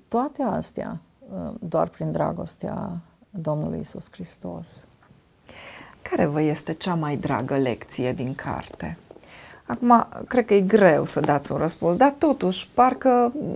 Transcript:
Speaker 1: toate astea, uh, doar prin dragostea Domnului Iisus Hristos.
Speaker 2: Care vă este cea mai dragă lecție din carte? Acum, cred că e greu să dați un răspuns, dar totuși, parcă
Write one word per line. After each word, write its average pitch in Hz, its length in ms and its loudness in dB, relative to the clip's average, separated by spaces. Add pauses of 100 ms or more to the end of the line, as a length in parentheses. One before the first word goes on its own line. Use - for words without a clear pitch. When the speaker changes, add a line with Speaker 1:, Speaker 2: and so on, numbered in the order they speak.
Speaker 1:
toate 277 360 -4
astea, - 560 -6 (340)
uh, 175 260 -8
doar 165 300 -2
prin 160 220 -6
dragostea 160 800 -6 (400)
Domnului 156 480 -6
Iisus - 340 -12
Hristos. - 720 -14 (1200)
Speaker 2:
Care 269 240 0
vă 151 160 0
este 156 320 0
cea 175 200 -4
mai 151 240 -2
dragă 131 400 -2
lecție 127 560 -2
din 131 220 -6
carte? - 640 -8 (680)
Acum, 240 420 4 (200)
cred 240 180 2
că 214 80 2
e 202 80 8
greu 190 440 6
să - 140 2
dați 143 320 2
un 139 60 -2
răspuns, 160 400 0
dar 277 200 6
totuși, 190 560 2
parcă 247 600 4 (220)